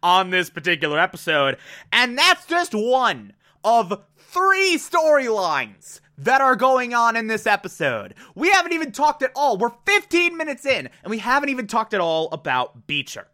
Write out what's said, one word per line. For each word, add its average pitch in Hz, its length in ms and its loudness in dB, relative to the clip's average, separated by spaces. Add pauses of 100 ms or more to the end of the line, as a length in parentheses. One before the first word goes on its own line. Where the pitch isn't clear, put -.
on 185 280 2
this 180 200 0
particular 156 500 -2
episode. 151 580 0 (340)
And 240 260 0
that's 349 280 2
just 339 280 -2
one 214 600 0 (300)
of 208 400 0 (140)
three 381 600 0
storylines 214 1200 0 (180)
that 247 240 2
are 262 140 4
going 254 380 2
on 233 220 2
in 226 120 -4
this 220 180 -4
episode. 156 680 -2 (200)
We 294 140 0
haven't 349 240 2
even 320 180 -6
talked 294 320 0
at 254 120 -2
all. 262 220 0
We're 233 140 -2 (140)
fifteen 349 500 0
minutes 302 300 -8
in, 196 240 -2 (140)
and - 80 -8
we 220 80 -6
haven't 269 300 0
even 254 180 -6
talked 220 260 -4
at 196 80 -2
all 160 300 -2
about 127 560 -4
Beecher. 139 460 -8